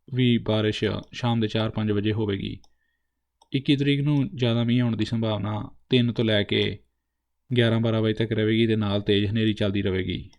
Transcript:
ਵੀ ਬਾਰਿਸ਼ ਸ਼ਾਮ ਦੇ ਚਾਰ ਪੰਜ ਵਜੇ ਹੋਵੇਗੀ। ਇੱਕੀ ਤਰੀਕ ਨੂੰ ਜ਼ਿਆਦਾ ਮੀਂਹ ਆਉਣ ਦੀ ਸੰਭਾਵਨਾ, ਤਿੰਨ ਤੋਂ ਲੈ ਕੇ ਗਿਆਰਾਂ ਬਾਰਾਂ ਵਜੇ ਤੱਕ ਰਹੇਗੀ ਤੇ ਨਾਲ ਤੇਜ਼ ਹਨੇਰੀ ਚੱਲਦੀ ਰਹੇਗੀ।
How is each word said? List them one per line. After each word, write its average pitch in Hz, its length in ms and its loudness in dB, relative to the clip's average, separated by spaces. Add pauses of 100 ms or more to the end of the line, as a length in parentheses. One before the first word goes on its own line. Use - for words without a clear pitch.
(140)
ਵੀ 123 240 4
ਬਾਰਿਸ਼ 107 460 -2 (280)
ਸ਼ਾਮ 117 280 0
ਦੇ 107 80 0
ਚਾਰ 110 220 -2
ਪੰਜ 107 200 -2
ਵਜੇ 104 220 0
ਹੋਵੇਗੀ। 101 440 -4 (960)
ਇੱਕੀ 139 240 2
ਤਰੀਕ 143 240 0
ਨੂੰ 143 360 0
ਜ਼ਿਆਦਾ 117 280 0
ਮੀਂਹ 120 180 2
ਆਉਣ 113 140 0
ਦੀ 107 80 0
ਸੰਭਾਵਨਾ, 107 680 -4 (200)
ਤਿੰਨ 120 220 2
ਤੋਂ 117 120 0
ਲੈ 107 180 2
ਕੇ 101 360 -2 (760)
ਗਿਆਰਾਂ 113 240 4
ਬਾਰਾਂ 113 220 0
ਵਜੇ 110 120 0
ਤੱਕ 110 180 -2
ਰਹੇਗੀ 110 340 2
ਤੇ 110 100 2
ਨਾਲ 104 240 0
ਤੇਜ਼ 104 260 2
ਹਨੇਰੀ 110 280 0
ਚੱਲਦੀ 101 280 -2
ਰਹੇਗੀ। 95 560 -4